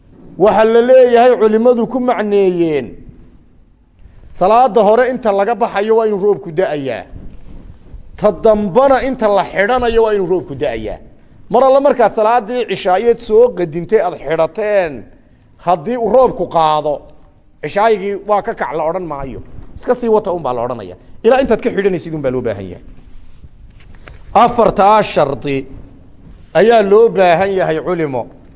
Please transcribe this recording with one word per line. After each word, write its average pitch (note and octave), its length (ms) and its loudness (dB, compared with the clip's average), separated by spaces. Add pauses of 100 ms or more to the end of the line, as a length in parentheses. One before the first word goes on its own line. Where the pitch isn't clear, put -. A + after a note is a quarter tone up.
(380)
waxaa G3+ 260 4
la A3+ 160 4
leeyahay B3 560 6
culimmadu A3 500 2
ku B3+ 140 -4
macneeyeen, F#3 960 0 (1400)
salaada A3 520 2
hore A3+ 280 2
inta A#3+ 220 -2
laga G3+ 220 0
baxayo G#3+ 420 -2
waa A3+ 100 2
inuu G#3 160 -2
roobku F#3+ 300 -2
da'ayaa, C#3 520 -4 (1120)
ta G#3 160 0
dambana G#3+ 680 2
inta B3 260 -2
la F#3+ 160 2
xidhanayo A3+ 600 0
waa G#3+ 100 0
inuu F#3+ 120 -2
roobku D#3+ 280 -4
da'ayaa. A2+ 440 -6 (520)
Mar B3 140 2
alle C4+ 160 4
markaad B3+ 340 2
salaaddii A3 560 0
cishaayeed G3 480 0
soo A3+ 300 4 (100)
qadintay F3 420 -2
aad F3 220 -4
xidhateen, D#3+ 800 -2 (640)
haddii F3+ 300 -2
uu A3 160 -4
roobku G3+ 340 2
qaado, D3+ 540 0 (600)
cishaayigii G3+ 520 -2 (140)
waa G3+ 140 0
ka E3+ 120 -8
kac C#3 220 -6
la D#3+ 100 -4
odhan F3+ 180 -4
maayo, C3+ 380 -12 (320)
iska - 200 -4
sii A#3+ 140 -6
wata G#3 240 0
unbaa D3+ 200 -4
la A#2+ 100 -4
odhanaya, A2 340 -8 (260)
ilaa B3+ 180 4
intaad A#3 200 0
ka B3 100 -4
xidhanaysid F#3 440 -2
unbaa C3+ 160 -4
loo B2+ 100 -4
baahan G#2 300 -6
yahay. E2+ 140 -18 (1500)
Afartaa G#3+ 680 2
shardi C#3 640 -2 (880)
ayaa A3 280 4
loo G#3 260 4
baahan F#3 440 2
yahay, D#3+ 280 -2
culimo, C#3+ 460 -4 (280)